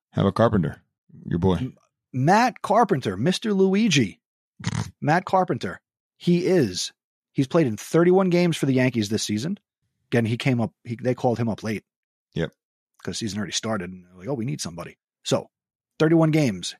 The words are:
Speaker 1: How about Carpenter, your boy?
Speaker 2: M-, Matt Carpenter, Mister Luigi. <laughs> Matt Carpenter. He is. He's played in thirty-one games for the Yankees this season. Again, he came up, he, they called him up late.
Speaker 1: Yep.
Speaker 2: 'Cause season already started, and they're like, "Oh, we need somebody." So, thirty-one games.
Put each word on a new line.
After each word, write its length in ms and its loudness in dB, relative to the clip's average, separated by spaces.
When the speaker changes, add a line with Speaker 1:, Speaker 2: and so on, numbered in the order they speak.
Speaker 1:
How 100 -2
about 120 2
Carpenter, 480 0
your 120 -2
boy? 180 2
Speaker 2:
M-, 200 -6
Matt 480 2
Carpenter, 560 2
Mister 340 -2
Luigi. 680 2
<laughs> 400 -6
Matt 260 0
Carpenter. 540 -2
He 300 0
is. 460 0
He's 140 0
played 220 2
in 80 -4
thirty-one 540 2
games 260 2
for 100 -2
the 80 2
Yankees 340 2
this 140 -2
season. 360 -4
Again, 140 2
he 120 -2
came 240 0
up, 120 -2
he, 180 -10
they 140 -2
called 240 0
him 100 -2
up 140 -6
late. 220 -6
Speaker 1:
Yep. 160 -4
Speaker 2:
'Cause 140 -8
season 200 -6
already 140 -8
started, 380 -6
and 140 -20
they're 140 -20
like, 100 -14
"Oh, 60 -4
we 100 -6
need 160 -8
somebody." 380 -12
So, 240 -2
thirty-one 340 4
games. 480 0